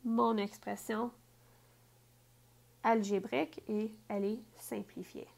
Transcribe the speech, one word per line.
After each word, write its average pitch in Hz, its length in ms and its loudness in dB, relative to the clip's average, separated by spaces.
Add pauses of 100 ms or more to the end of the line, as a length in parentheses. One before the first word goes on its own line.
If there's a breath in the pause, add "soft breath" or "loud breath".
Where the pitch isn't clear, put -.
mon 226 320 4
expression 214 720 -4 (1700 soft breath)
algébrique 220 840 2
et 214 240 0 (160)
elle 202 160 -2
est 214 180 -2 (160)
simplifiée. - 800 -10